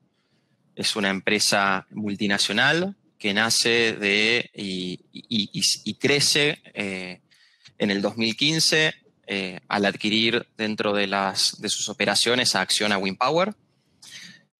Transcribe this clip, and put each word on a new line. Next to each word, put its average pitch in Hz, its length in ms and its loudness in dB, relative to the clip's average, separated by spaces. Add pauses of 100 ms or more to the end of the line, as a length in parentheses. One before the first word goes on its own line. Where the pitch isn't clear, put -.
(760)
Es - 200 -4
una 98 160 0
empresa 98 800 0
multinacional 107 1040 0 (240)
que 101 140 -2
nace 113 600 2
de, 107 600 2
y, 92 460 -6 (120)
y, - 400 -4
y, 98 100 -6 (240)
y 107 100 -6
crece, 143 680 2 (140)
eh, 92 460 -8 (580)
en 110 100 2
el 98 100 2
dos 101 160 0
mil 113 220 -2
quince, 156 560 2 (320)
eh, 95 420 -6
al 101 180 0
adquirir 110 680 0
dentro 107 380 -2
de 101 140 0
las, 98 520 -2
de 110 80 -6
sus - 220 -4
operaciones 104 640 0
a 95 80 2
Acciona 104 380 0
Wind 95 180 -4
Power. 170 380 0 (1040)